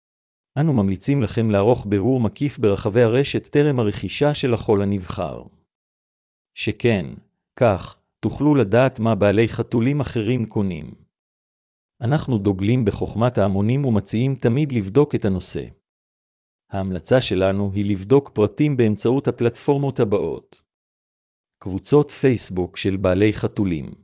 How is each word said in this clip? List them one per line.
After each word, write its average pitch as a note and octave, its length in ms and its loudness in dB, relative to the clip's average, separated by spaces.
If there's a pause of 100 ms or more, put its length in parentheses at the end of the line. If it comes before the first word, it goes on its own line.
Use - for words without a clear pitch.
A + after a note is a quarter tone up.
(580)
אנו D#3 140 2
ממליצים A2+ 500 0
לכם A2 280 0
לערוך G#2 380 2
בירור A2+ 320 0
מקיף C3 380 -2
ברחבי G#2+ 440 2
הרשת A#2 440 0
טרם D3 340 2
הרכישה A2 540 -2
של B2+ 200 0
החול G2+ 280 0
הנבחר. F2+ 600 -6 (1120)
שכן, G#2+ 520 0 (500)
כך, G#2 420 0 (220)
תוכלו C#3+ 340 0
לדעת A#2+ 460 2
מה A2 140 2
בעלי G2+ 340 2
חתולים C3 520 -2
אחרים A#2 460 -2
קונים. F#2 640 -6 (920)
אנחנו B2+ 380 0
דוגלים G2+ 460 0
בחוכמת A2+ 540 -2
ההמונים G#2 460 0
ומציעים A#2+ 500 0
תמיד C3 380 0
לבדוק A#2+ 420 2
את A#2 100 -4
הנושא. F2+ 400 -4 (1040)
ההמלצה G2 500 0
שלנו G2 520 0
היא G2+ 180 -2
לבדוק G#2 400 2
פרטים C3+ 460 0
באמצעות A#2+ 520 0
הפלטפורמות C3+ 720 -2
הבאות. F2 640 -2 (960)
קבוצות C#3 520 0
פייסבוק G2+ 680 -2
של G2 200 -2
בעלי G2 360 2
חתולים. F2+ 720 -4